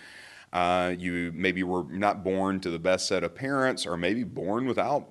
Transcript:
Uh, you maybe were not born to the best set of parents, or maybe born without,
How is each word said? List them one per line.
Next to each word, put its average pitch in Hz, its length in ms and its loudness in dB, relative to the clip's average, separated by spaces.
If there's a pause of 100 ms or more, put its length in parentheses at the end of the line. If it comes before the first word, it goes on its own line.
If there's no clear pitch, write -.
(520)
Uh, 90 440 2
you 87 380 -2
maybe 92 280 2
were 90 220 0
not 98 400 0
born 95 360 0
to 92 100 -4
the 85 80 -2
best 92 300 2
set 92 160 2
of 85 100 -4
parents, 135 520 0
or 87 100 -2
maybe 98 260 2
born 101 440 -2
without, 120 440 0